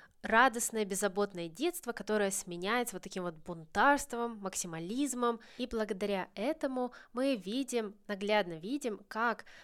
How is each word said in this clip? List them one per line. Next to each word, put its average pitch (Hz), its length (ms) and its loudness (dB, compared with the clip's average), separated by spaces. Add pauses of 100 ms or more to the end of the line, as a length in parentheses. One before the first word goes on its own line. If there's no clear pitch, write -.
(220)
радостное, 226 600 4
беззаботное 196 640 0
детство, 240 460 -4
которое 208 360 0
сменяется 196 640 -2
вот 185 100 -8
таким 185 200 -6
вот 175 120 -4
бунтарством, 233 1080 2
максимализмом. 226 960 -2 (180)
И 247 80 -4
благодаря 208 720 -2
этому 254 560 -2 (220)
мы 262 240 2
видим, 220 580 -2 (120)
наглядно 202 480 2
видим, 214 520 -4
как 220 380 -2 (180)